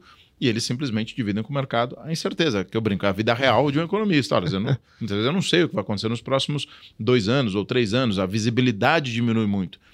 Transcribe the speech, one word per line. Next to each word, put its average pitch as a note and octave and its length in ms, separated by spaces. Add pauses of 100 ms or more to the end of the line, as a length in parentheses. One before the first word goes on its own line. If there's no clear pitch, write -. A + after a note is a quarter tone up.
(400)
e C#3 80
eles A2 160
simplesmente A#2 520
dividem G#2 260
com - 80
o C#3+ 60
mercado B2+ 480
a D3 80
incerteza, D#3 520
que - 140
eu A2+ 40
brinco, G2+ 260
é - 20
a - 20
vida G#2+ 220
real C3 380
de C#3+ 80
um E3+ 40
economista. E3+ 520
Olha, F#2+ 140
eu F#2+ 100
não, B2 260
<laughs> - 160
muitas G2+ 160
vezes G#2+ 80
eu C#3+ 80
não F#3+ 80
sei E3+ 220
o C#3 60
que - 40
vai G#2 80
acontecer G#2 280
nos A#2 120
próximos C3+ 460 (320)
dois A2 280
anos A#2 280
ou G2+ 100
três A#2+ 300
anos, A2+ 240
a F#2 80
visibilidade A#2+ 840
diminui A2+ 360
muito. G2 320 (140)